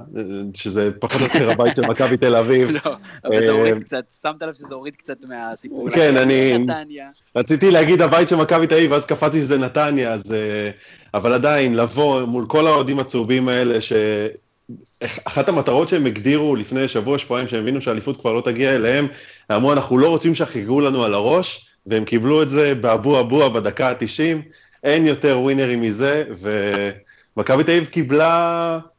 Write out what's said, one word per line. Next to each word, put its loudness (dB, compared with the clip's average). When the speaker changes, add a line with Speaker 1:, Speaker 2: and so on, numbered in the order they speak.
Speaker 1:
אה, -6
שזה -2
פחות -2
או 0
יותר 0
הבית 0
של 0
מכבי 0
תל 2
אביב. 2
Speaker 2:
<laughs> -2
לא, -4
אבל 2
זה 2
Speaker 1:
אה, 4
Speaker 2:
הוריד 2
קצת, -8
שמת -8
לב -10
שזה -18
הוריד -14
קצת -14
מהסיפור. -12
Speaker 1:
כן, 4
אני 4
Speaker 2:
נתניה. -6
Speaker 1:
רציתי 2
להגיד 6
הבית 4
של 2
מכבי 2
תל 2
אביב, 4
ואז 2
קפצתי 0
שזה 0
נתניה, -2
אז, -8
אה, -4
אבל 2
עדיין, 2
לבוא 0
מול -4
כל 2
האוהדים 2
הצהובים 0
האלה, 0
ש-, -4
אח-, -8
אחת -2
המטרות 0
שהם 0
הגדירו 0
לפני -4
שבוע, -2
שבועיים, -6
שהם -4
הבינו -4
שהאליפות -6
כבר -2
לא -2
תגיע 0
אליהם, 0
אמרו, 2
"אנחנו 0
לא 6
רוצים 0
שיחגגו -2
לנו 0
על 0
הראש", -2
והם -2
קיבלו 2
את 0
זה 2
באבו 2
אבו 2
בדקה -2
התשעים, -4
אין 2
יותר 2
ווינרים 0
מזה, 0
ומכבי 2
תל 0
אביב 2
קיבלה, 0